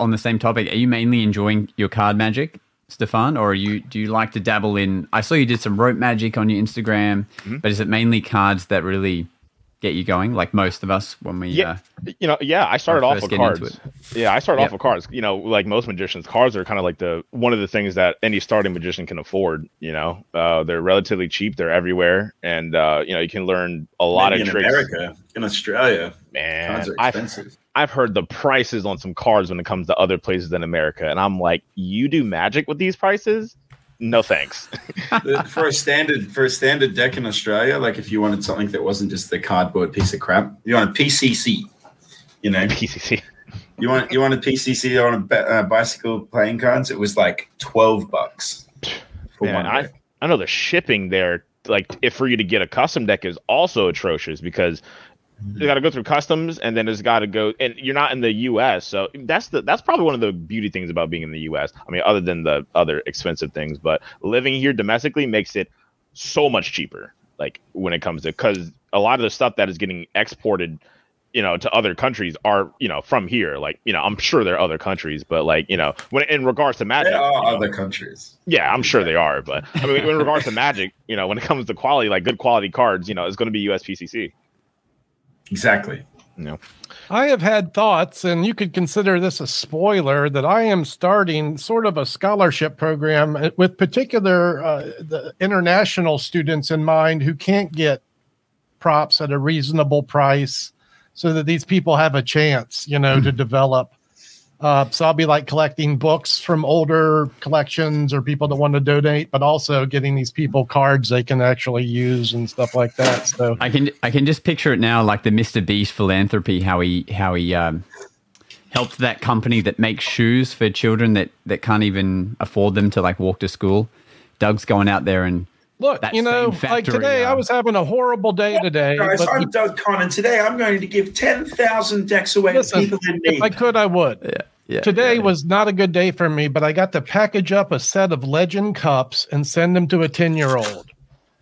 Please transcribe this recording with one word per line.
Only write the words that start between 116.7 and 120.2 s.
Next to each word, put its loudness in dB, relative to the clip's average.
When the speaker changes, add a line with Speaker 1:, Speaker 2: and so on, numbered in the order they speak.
Speaker 1:
he, 0
how 0
he, 0
um, -2
helped -2
that -2
company 2
that -2
makes 0
shoes 2